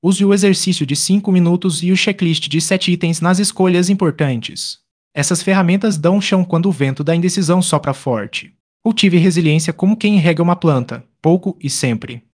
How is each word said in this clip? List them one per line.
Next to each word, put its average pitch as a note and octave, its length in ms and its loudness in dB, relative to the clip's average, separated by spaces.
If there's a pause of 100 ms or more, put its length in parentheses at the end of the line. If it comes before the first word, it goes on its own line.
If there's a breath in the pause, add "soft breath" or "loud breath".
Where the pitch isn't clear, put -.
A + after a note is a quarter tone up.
Use F#3+ 240 0
o G3 80 4
exercício F#3+ 540 0
de C#3+ 80 -4
cinco G3 380 -2
minutos F3 500 0
e F3 80 0
o F#3+ 60 4
checklist F#3 520 -2
de D3+ 120 -2
sete F#3 320 -2
itens E3+ 280 -2
nas F3+ 200 2
escolhas F3+ 500 2
importantes. D3+ 880 -2 (340)
Essas D3 300 -2
ferramentas F#3+ 560 2
dão F3+ 220 2
chão F#3+ 240 0
quando E3+ 220 0
o G3 60 2
vento C3+ 300 -2
da E3 140 0
indecisão F3 440 0
sopra D3 320 -2
forte. A#2 640 -6 (260)
Cultive G#3 360 2
resiliência D#3+ 560 2
como G3 240 0
quem G#3 200 0
rega E3 240 2
uma F3 140 2
planta, B2+ 500 -2 (160)
pouco F3+ 400 0
e C#3+ 80 -6
sempre. A#2 540 -4 (120)